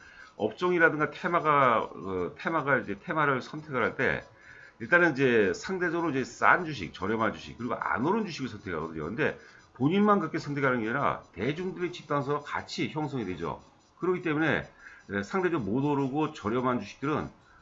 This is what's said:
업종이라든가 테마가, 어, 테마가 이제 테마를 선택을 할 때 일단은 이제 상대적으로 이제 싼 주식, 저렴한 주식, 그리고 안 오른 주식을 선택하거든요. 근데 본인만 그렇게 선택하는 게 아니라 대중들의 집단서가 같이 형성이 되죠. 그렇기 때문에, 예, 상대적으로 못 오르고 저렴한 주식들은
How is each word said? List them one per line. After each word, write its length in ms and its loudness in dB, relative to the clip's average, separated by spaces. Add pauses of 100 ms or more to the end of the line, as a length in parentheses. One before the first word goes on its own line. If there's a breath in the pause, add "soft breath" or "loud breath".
(380 loud breath)
업종이라든가 760 2
테마가, 800 2
어, 460 -4
테마가 420 0
이제 200 -6
테마를 420 0
선택을 420 -4
할 140 0
때 260 0 (560 loud breath)
일단은 320 4
이제 420 4
상대적으로 560 -2
이제 140 0
싼 420 4
주식, 260 -8
저렴한 420 -2
주식, 220 -14
그리고 200 -4
안 280 -2
오른 220 0
주식을 240 -6
선택하거든요. 560 -6
근데 320 -2 (360 loud breath)
본인만 460 4
그렇게 200 -4
선택하는 420 0
게 80 -2
아니라 320 0 (120)
대중들의 600 -4
집단서가 480 -2
같이 480 -6
형성이 360 -4
되죠. 360 -6 (380)
그렇기 240 0
때문에, 440 2 (440 loud breath)
예, 120 0
상대적으로 460 0
못 180 0
오르고 460 0
저렴한 460 0
주식들은 500 -4 (320 soft breath)